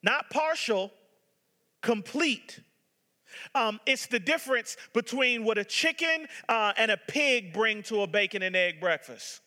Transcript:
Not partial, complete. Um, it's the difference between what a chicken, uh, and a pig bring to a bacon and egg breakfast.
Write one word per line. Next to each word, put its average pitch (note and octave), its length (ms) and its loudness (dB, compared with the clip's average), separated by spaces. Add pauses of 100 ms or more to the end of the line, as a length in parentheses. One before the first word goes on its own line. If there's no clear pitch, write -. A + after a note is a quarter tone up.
Not B3+ 260 0
partial, A#3+ 640 0 (880)
complete. A#3+ 760 -2 (960)
Um, A3 300 0
it's C4 220 0
the A#3+ 120 0
difference B3+ 560 -2 (180)
between A#3+ 520 0
what A3 120 2
a G#3 60 -2
chicken, D#4+ 640 0 (220)
uh, G#3+ 260 2
and A3 160 2
a G3+ 60 2
pig B3 560 0
bring G#3+ 300 0
to G#3+ 180 -2
a G3 60 0
bacon G3 340 0
and F#3 160 0
egg F3 240 2
breakfast. D3 640 -4